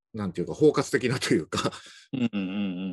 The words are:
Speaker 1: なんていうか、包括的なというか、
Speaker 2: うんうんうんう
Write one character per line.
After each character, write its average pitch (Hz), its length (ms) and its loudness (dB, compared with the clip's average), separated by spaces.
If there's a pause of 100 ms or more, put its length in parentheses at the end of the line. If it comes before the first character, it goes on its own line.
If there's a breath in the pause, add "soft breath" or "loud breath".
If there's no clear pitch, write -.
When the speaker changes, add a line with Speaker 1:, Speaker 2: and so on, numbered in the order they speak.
(140)
Speaker 1:
な 104 140 -4
ん 85 60 -4
て 87 80 -4
い 82 40 -2
う - 20 -6
か、 78 60 -8
包 147 180 6
括 - 200 0
的 123 180 2
な 123 100 0
と - 140 0
い - 60 6
う - 80 -4
か、 - 240 0 (420 loud breath)
Speaker 2:
う - 40 -4
ん 127 40 -4
う - 20 2
ん 117 80 0
う 104 60 -6
ん - 20 -2
う - 20 -2 (520)